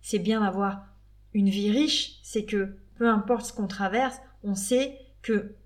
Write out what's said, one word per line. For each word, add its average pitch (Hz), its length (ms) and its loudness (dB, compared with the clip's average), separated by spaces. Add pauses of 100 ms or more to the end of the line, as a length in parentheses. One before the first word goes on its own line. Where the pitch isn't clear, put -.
c'est - 180 -2
bien 214 200 2
d'avoir 196 460 0 (480)
une 196 160 4
vie 202 220 0
riche, - 520 0
c'est 214 220 -4
que 196 300 -2 (200)
peu 233 140 2
importe 214 360 2
ce - 80 -12
qu'on 202 140 -4
traverse, 208 500 -2 (260)
on 202 120 -2
sait 262 420 0 (240)
que 208 340 -2 (100)